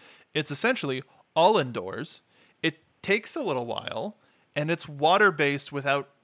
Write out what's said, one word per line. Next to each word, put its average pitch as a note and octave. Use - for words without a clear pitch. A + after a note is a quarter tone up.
it's D3+
essentially C#3+
all F#3+
indoors. A2+
It D#3+
takes -
a D#4+
little C3+
while, A#2+
and D3+
it's -
water-based D3+
without C#3